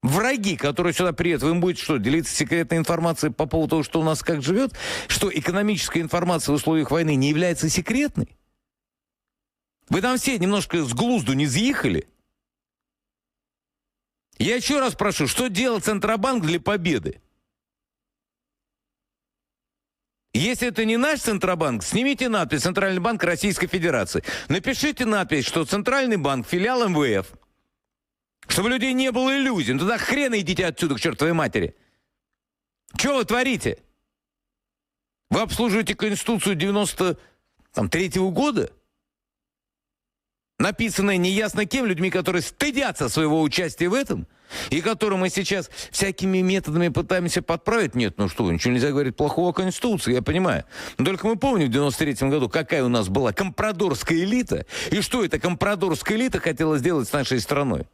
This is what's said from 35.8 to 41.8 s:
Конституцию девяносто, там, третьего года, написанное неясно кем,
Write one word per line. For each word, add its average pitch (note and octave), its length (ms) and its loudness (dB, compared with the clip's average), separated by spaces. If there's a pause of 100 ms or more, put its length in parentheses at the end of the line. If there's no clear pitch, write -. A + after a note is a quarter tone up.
Конституцию G3+ 600 -2
девяносто, F#3 600 0 (560)
там, G2 160 -2
третьего F#3 400 0
года, A3 420 0 (1900)
написанное G3+ 580 0
неясно G3 480 0
кем, B3 200 -2